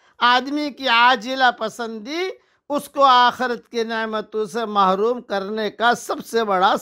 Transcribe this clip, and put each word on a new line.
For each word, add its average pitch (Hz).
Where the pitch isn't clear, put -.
آدمی 269
کی 269
عاجلہ 247
پسندی 226
اس 285
کو 277
آخرت 247
کی 233
نعمتوں 220
سے 214
محروم 208
کرنے 208
کا 233
سب 311
سے 226
بڑا 202